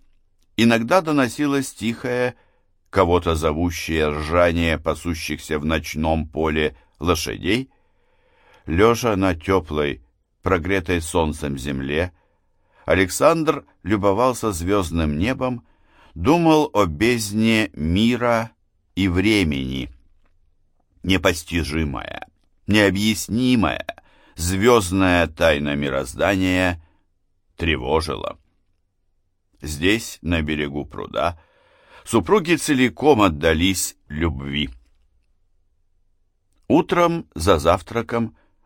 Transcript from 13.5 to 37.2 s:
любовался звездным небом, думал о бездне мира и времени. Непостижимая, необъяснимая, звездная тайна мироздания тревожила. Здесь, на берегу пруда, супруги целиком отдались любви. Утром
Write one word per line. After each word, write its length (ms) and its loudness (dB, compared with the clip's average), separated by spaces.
любовался 680 0
звездным 680 -2
небом, 480 -4
думал 580 4
о 140 2
бездне 880 0
мира 800 0
и 140 0
времени. 840 0
Непостижимая, 1200 -2
необъяснимая, 1200 2
звездная 920 2
тайна 500 0
мироздания 1080 -2
тревожила. 840 -4
Здесь, 600 -2
на 200 0
берегу 440 -4
пруда, 520 -6
супруги 520 2
целиком 640 2
отдались 760 0
любви. 640 -4
Утром 640 2